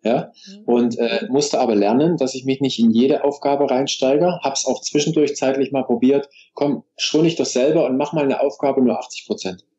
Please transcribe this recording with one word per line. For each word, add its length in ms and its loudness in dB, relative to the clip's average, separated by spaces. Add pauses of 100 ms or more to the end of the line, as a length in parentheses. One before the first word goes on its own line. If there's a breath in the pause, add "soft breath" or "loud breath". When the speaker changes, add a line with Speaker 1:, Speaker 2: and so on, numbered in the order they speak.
Speaker 1:
Ja? 300 -2 (140)
Speaker 2:
Mhm. 180 -20
Speaker 1:
Und, 340 2
äh, 300 -2
musste 320 0
aber 140 0
lernen, 420 2
dass 180 -2
ich 120 -8
mich 160 -2
nicht 160 -2
in 120 4
jede 320 2
Aufgabe 480 0
reinsteige, 720 0
hab's 220 -4
auch 160 -2
zwischendurch 560 0
zeitlich 360 -2
mal 120 -2
probiert, 460 2 (240 soft breath)
komm, 300 -2 (120)
schon 300 0
ich 100 0
doch 80 -2
selber 400 2
und 140 0
mach 160 -4
mal 100 0
eine 160 -2
Aufgabe 420 0
nur 160 2
achtzig 280 -12
Prozent. 400 -8 (120)